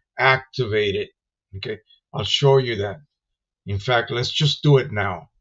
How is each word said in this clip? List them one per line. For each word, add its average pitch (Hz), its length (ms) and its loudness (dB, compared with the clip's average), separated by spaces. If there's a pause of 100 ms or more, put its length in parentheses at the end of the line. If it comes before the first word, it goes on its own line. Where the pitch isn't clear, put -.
(180)
activate 110 800 0
it, 101 140 -6 (480)
okay? 107 220 -10 (340)
I'll 107 120 -6
show 135 320 4
you 123 200 -2
that. 101 240 -6 (640)
In 98 140 -4
fact, 120 320 -2
let's 120 200 -2
just - 320 -2
do 143 140 6
it 123 140 0
now. 98 380 -6 (120)